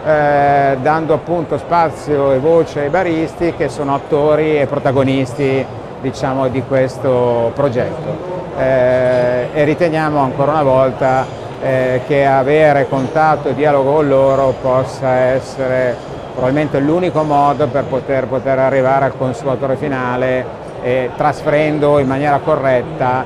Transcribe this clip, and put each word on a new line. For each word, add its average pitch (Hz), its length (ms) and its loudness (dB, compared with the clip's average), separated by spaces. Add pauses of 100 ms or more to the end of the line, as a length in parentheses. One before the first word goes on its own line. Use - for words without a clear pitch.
eh, 143 760 2
dando 156 320 0
appunto 156 460 -2
spazio 147 720 0
e 131 80 2
voce 160 420 2
ai 143 80 -2
baristi 165 680 -2
che 147 140 -2
sono 139 240 -4
attori 151 640 2
e 135 60 2
protagonisti, 135 960 0 (380)
diciamo, 135 460 -2
di 123 160 -2
questo 123 920 0
progetto. 143 800 -4 (240)
Eh, 127 960 2
e 151 120 2
riteniamo 156 540 0
ancora 143 340 0
una 156 100 0
volta, 131 640 2 (360)
eh, 127 460 0
che 139 180 2
avere 139 640 4
contatto 143 600 0
e 131 40 -2
dialogo 143 400 2
con 151 140 2
loro 135 540 4
possa 127 480 0
essere 127 1040 0 (220)
probabilmente 139 440 0
l'unico 156 440 0
modo 143 440 2
per 131 180 -2
poter, 131 420 -2
poter 131 320 -2
arrivare 135 460 2
al 127 120 -2
consumatore 131 600 -2
finale 127 680 -2 (380)
e 123 320 0
trasferendo 147 840 2
in 139 100 2
maniera 143 360 0
corretta 131 840 0